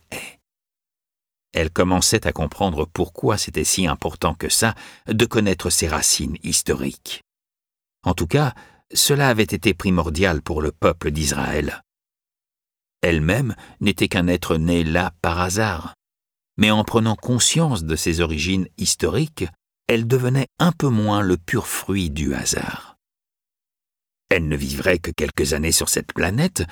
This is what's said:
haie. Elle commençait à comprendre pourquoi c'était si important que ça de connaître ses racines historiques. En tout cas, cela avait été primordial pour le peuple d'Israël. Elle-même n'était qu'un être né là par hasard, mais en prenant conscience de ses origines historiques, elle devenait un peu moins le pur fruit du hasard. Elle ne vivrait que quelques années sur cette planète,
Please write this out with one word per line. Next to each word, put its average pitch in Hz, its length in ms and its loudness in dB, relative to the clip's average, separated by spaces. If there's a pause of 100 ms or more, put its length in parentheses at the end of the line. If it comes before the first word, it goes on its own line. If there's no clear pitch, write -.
(100)
haie. - 280 -16 (1160)
Elle 80 160 0
commençait 92 560 2
à 80 60 0
comprendre 80 520 -2
pourquoi - 540 -2
c'était 78 260 -4
si 92 220 0
important 78 480 -2
que - 160 -6
ça 113 240 2 (320)
de 110 180 2
connaître 101 460 0
ses - 180 0
racines 76 540 0
historiques. - 800 -4 (840)
En 90 100 2
tout 87 120 -2
cas, 139 280 0 (380)
cela 143 360 2
avait 110 140 4
été 95 320 2
primordial 82 680 2
pour 76 200 -4
le 73 80 0
peuple 85 400 0
d'Israël. 71 720 -2 (1160)
Elle-même 90 560 0 (240)
n'était 98 280 0
qu'un 87 200 0
être 87 280 0
né 85 280 2
là 87 380 0
par 87 180 0
hasard, 90 540 -2 (640)
mais 107 120 6
en 107 140 4
prenant 110 320 2
conscience 127 680 0
de 78 120 0
ses 82 240 0
origines 85 560 0
historiques, 95 680 -2 (400)
elle 117 200 2
devenait 127 420 2 (100)
un 170 140 4
peu 156 160 0
moins 107 340 2
le 90 160 2
pur - 280 -4
fruit 92 440 -4
du 71 240 -2
hasard. - 600 -6 (1300)
Elle 85 200 2
ne 76 80 0
vivrait 71 420 -2
que - 120 -6
quelques 76 440 -2
années 78 180 0
sur - 160 0
cette - 240 -4
planète, 113 600 0